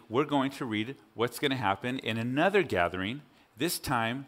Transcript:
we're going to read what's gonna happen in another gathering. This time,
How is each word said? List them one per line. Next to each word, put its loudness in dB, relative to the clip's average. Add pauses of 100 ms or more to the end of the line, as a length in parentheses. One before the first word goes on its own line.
we're 2
going 0
to -8
read -4 (180)
what's -2
gonna -2
happen 0
in -2
another 2
gathering. 0 (340)
This -2
time, -2